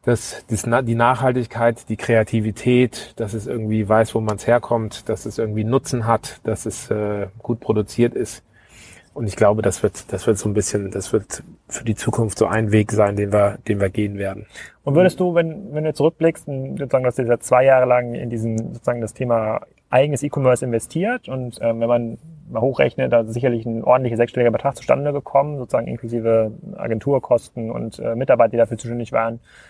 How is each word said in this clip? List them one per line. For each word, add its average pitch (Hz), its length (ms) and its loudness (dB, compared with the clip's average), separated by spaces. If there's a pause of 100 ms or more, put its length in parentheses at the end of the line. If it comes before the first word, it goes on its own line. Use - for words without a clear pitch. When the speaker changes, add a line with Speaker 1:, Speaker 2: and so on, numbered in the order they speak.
Speaker 1:
Dass - 460 -2
das - 180 -4
Na-, 120 160 2
die 117 120 -2
Nachhaltigkeit, 120 920 0
die 110 80 -2
Kreativität, 117 1200 0
dass 107 160 -6
es 110 140 -8
irgendwie 110 400 -2
weiß, 110 260 4
wo 113 60 2
man's 107 260 -4
herkommt, 117 640 0
dass 110 180 -6
es 110 120 -10
irgendwie 110 260 -2
Nutzen 120 420 -2
hat, - 380 -2
dass 107 200 -4
es, - 280 -8
äh, 104 340 -4 (160)
gut 113 160 -4
produziert 110 560 0
ist. - 300 -8 (680)
Und 113 120 -6
ich 98 80 -4
glaube, 107 280 4
das 98 200 0
wird, - 300 -4
das 92 160 -4
wird 107 100 2
so - 100 -4
ein 104 60 -2
bisschen, 101 380 -2
das - 200 -6
wird - 300 -4 (260)
für - 160 -12
die 113 120 0
Zukunft 110 420 -2
so 110 80 4
ein 107 240 0
Weg 104 220 4
sein, 104 240 2
den 101 160 -2
wir, 104 340 2
den 101 140 0
wir 95 80 0
gehen 101 300 -4
werden. 98 280 -8 (380)
Speaker 2:
Und 139 100 0
würdest 180 240 4
du, 180 160 0
wenn, 165 400 -2
wenn 151 100 -4
du 156 100 -2
zurückblickst 160 520 0
und 135 320 -6
sozusagen, 131 240 0
dass 123 140 0
du 131 60 -2
jetzt 117 240 0
zwei 127 180 6
Jahre 131 220 6
lang 123 280 2
in 120 160 -6
diesen, 113 440 -2
sozusagen 120 260 -4
das 110 140 -6
Thema 117 480 -2 (280)
eigenes 139 320 2
E-Commerce 135 420 2
investiert 160 640 -4
und, 127 340 -8
ähm, 113 180 0
wenn 117 80 0
man 120 300 0 (300)
mal 113 120 -4
hochrechnet, 127 520 0
da 117 100 4
ist 110 100 -6
sicherlich 120 340 -2
ein 113 160 -4
ordentlicher 123 360 2
sechsstelliger 120 340 2
Betrag 135 240 -2
zustande 139 360 0
gekommen, 143 460 0
sozusagen 120 300 -4
inklusive 113 640 0 (240)
Agenturkosten 117 960 -2
und, 117 260 -8
äh, 117 160 -4
Mitarbeiter, 117 360 4
die 120 80 -4
dafür 117 200 2
zuständig 117 340 -8
waren. 117 280 -2 (280)